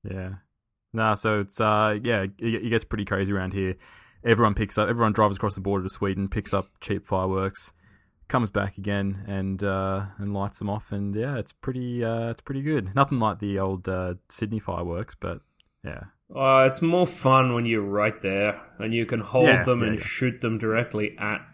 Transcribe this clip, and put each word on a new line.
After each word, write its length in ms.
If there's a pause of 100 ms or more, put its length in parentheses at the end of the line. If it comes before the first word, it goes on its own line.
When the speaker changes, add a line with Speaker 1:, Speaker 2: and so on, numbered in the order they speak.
Speaker 1:
Yeah. 320 (580)
Nah, 220
so 260
it's, 180
uh, 440
yeah, 200
it, 160
it 300
gets 160
pretty 200
crazy 280
around 200
here. 220 (480)
Everyone 300
picks 240
up, 100
everyone 260
drives 240
across 180
the 60
border 220
to 60
Sweden, 400
picks 240
up 140 (120)
cheap 260
fireworks, 680 (540)
comes 220
back 280
again 500
and, 360
uh, 420 (120)
and 160
lights 260
them 100
off, 220
and 240
yeah, 220
it's 140
pretty, 520
uh, 260
it's 120
pretty 200
good. 340
Nothing 240
like 200
the 200
old, 300
uh, 240 (160)
Sydney 300
fireworks, 600
but 220 (420)
yeah. 200 (320)
Speaker 2:
Uh, 320
it's 140
more 260
fun 460
when 120
you're 160
right 400
there 400 (180)
and 140
you 120
can 140
hold 280
Speaker 1:
Yeah, 160
Speaker 2:
them 180
Speaker 1:
yeah, 80
Speaker 2:
and 100
Speaker 1:
yeah. 60
Speaker 2:
shoot 360
them 160
directly 640
at 220 (120)